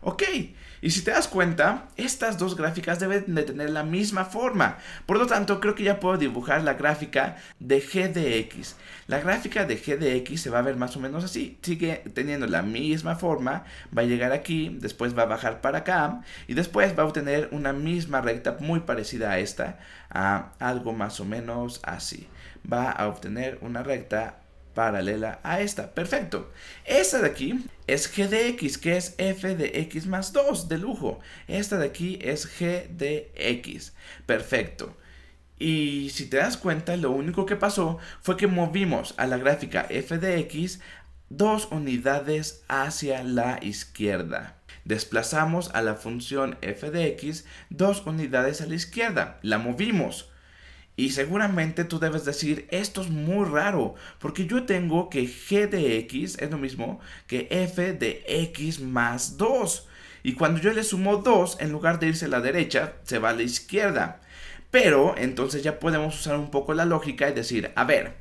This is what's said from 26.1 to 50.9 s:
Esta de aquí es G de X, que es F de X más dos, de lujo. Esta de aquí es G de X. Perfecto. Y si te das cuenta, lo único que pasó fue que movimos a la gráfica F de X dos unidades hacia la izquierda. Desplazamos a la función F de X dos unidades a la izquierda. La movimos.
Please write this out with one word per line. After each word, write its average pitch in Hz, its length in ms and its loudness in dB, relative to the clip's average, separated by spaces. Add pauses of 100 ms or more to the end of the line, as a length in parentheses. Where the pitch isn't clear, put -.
Esta 277 360 4
de 190 60 4
aquí 180 380 -2 (240)
es - 260 0
G 196 140 2
de 220 220 4
X, 160 280 -2
que 170 180 2
es 180 220 -4
F 190 380 0
de 151 240 0
X 160 260 -4
más 190 260 -2
dos, 277 360 2
de 160 100 0
lujo. 180 400 -4 (300)
Esta 202 300 -2
de 151 80 2
aquí 175 360 -4
es 151 260 -4 (120)
G 175 260 -2
de 151 480 -4
X. - 600 -4 (300)
Perfecto. - 720 -2 (640)
Y 147 520 0
si 135 160 -8
te 123 100 0
das 214 200 2
cuenta, 170 400 -2
lo 156 140 0
único 160 340 0
que 202 120 0
pasó 190 420 2 (220)
fue 180 160 2
que 202 100 2
movimos 175 720 2
a 123 100 2
la 127 120 0
gráfica 135 500 2
F 139 300 -2
de 175 220 2
X 170 380 -4 (500)
dos 208 440 2
unidades 143 960 0
hacia 139 560 -2
la 123 360 2
izquierda. 92 1000 -4 (260)
Desplazamos 156 880 0
a 113 80 2
la 107 140 0
función 120 640 -4
F 147 320 -6
de 165 160 2
X - 380 -6 (220)
dos 196 380 2
unidades 143 540 2
a 156 60 -6
la 160 100 -4
izquierda. 185 640 -2
La 107 160 2
movimos. 147 720 0 (640)